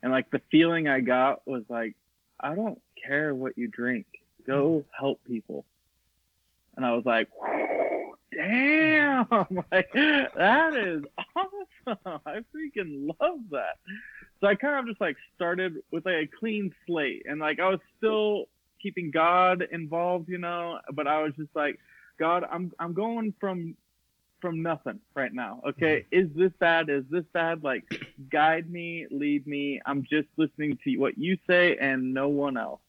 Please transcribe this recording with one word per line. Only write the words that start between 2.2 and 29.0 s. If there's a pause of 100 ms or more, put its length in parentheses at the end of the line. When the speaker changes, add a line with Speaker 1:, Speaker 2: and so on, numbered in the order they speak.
Speaker 1:
"I
don't (280)
care
what
you
drink. (400)
Go (120)
help
people." (1120)
And
I
was
like, (1040)
"Damn,
<laughs>
like,
that
is (320)
awesome.
I (140)
freaking (100)
love (100)
that." (640)
So
I
kind
of
just,
like, (180)
started (140)
with,
like,
a (120)
clean (140)
slate,
and,
like,
I
was (160)
still (380)
keeping
God
involved,
you
know, (140)
but
I
was
just
like, (400)
"God,
I'm,
I'm
going
from, (680)
from
nothing (140)
right
now.
Okay,
Speaker 2:
Mm-hmm.
Speaker 1:
is
this
bad?
Is
this
bad?
Like, (280)
<clears throat>
guide
me,